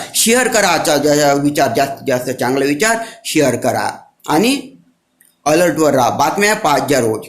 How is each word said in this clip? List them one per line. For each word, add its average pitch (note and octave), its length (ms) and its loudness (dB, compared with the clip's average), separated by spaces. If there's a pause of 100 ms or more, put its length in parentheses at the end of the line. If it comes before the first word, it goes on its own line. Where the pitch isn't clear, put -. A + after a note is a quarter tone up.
(160)
शेअर A#3+ 320 2
करा G3+ 200 2
आजचा D#3 300 0
जा-, C#3+ 440 2
विचार, D3 360 0
जास्तीत C#3 300 -2
जास्त B2+ 220 -2
चांगला C3 360 -2
विचार F3 320 0 (280)
शेअर C#3 300 0
करा. A2 360 -2 (360)
आणि G#3+ 340 0 (840)
अलर्टवर D#3 480 2
राहा, B2 160 2
बातम्या D#3+ 460 0
पाहत D3 340 0
जा C#3 100 2
रोज, A2 300 -2